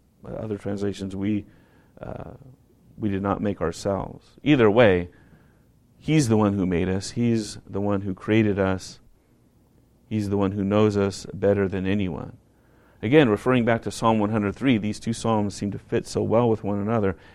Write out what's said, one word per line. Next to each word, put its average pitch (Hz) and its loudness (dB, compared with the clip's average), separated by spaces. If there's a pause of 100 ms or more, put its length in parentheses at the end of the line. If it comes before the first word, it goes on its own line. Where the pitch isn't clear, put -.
(240)
other 104 -10
translations, 98 -6
we, 101 -4 (520)
uh, - -14 (680)
we 110 -2
did 98 -2
not 98 -2
make 101 -2
ourselves. - -6 (160)
Either 127 6
way, 98 4 (880)
he's 151 2
the 113 4
one 104 4
who 95 0
made 90 0
us. 95 -4
He's 117 -2 (100)
the 98 -6
one 101 0
who 98 -6
created 104 2
us. 95 -2 (1080)
He's 104 -4
the 101 0
one 98 0
who 101 -4
knows 104 2
us 98 -2
better 101 2
than 92 -4
anyone. 98 -4 (640)
Again, 131 6
referring 120 2
back 117 0
to 101 -6
Psalm 113 2
one 104 0
hundred 101 0
three, 127 2
these 107 -4
two 120 -4
psalms 107 -2
seem 104 -6
to - -8
fit - -4
so - -4
well 113 2
with 107 -2
one 101 -4
another. 101 0 (200)